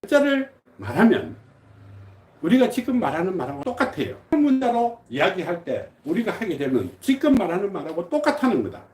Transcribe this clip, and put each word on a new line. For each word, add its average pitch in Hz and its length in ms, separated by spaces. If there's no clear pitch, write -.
글자를 277 500
말하면 170 580
우리가 247 260
지금 254 320
말하는 175 360
말하고 143 260
똑같아요. - 580
문자로 262 800
이야기할 170 560
때 117 260
우리가 202 280
하게 180 260
되면 131 320
지금 269 340
말하는 196 380
말하고 160 360
똑같다는 269 560
거다. - 280